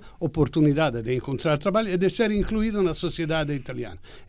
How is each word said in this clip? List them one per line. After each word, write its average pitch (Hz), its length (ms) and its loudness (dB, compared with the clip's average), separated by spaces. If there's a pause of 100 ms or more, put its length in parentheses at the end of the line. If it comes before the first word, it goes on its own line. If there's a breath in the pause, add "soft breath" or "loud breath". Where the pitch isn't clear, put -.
(200 soft breath)
oportunidade 147 840 2
de 120 140 0
encontrar 143 420 0
trabalho 202 320 0
e 180 80 0
de 180 120 4
ser 220 200 2
incluído 208 540 0
na 160 100 2
sociedade 156 600 -2
italiana. 123 440 -8 (300 loud breath)